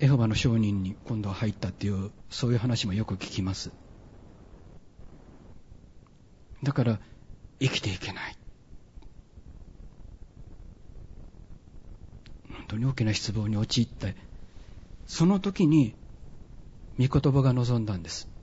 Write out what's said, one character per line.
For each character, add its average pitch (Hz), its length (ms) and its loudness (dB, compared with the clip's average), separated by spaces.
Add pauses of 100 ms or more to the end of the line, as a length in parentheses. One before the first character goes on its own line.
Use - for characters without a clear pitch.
エ 143 80 8
ホ 139 80 8
バ 113 120 6
の 107 60 2
証 117 220 4
人 101 260 4
に 95 220 -2
今 110 160 -2
度 101 80 -2
は 95 60 -2
入 107 160 0
っ - 20 -6
た - 160 -4
っ 90 40 -4
て - 140 -4
い 101 40 2
う、 98 200 -2 (200)
そ - 180 0
う 120 40 4
い - 20 6
う 117 40 4
話 120 280 0
も 92 80 0
よ 107 100 2
く 98 120 -4
聞 - 140 -10
き 98 120 -2
ま 95 100 0
す。 - 180 -6 (3000)
だ 139 100 2
か 127 120 2
ら、 113 160 2 (600)
生 131 80 4
き - 120 0
て 101 120 -2
い 90 60 -6
け 98 160 -8
な - 160 -8
い。 - 80 -16 (4000)
本 - 40 -12
当 107 100 -4
に 123 80 0
大 135 80 2
き 117 100 0
な 107 80 4
失 - 200 -2
望 107 140 0
に 107 120 2
陥 107 240 2
っ - 40 4
て、 - 300 -6 (880)
そ - 200 4
の 196 120 8
時 190 280 4
に、 147 280 8 (1040)
御 127 100 6
言 143 240 4
葉 139 100 6
が 131 100 6
望 120 280 4
ん 110 40 0
だ 104 120 0
ん 85 60 -6
で 82 60 -10
す。 - 220 -10 (120)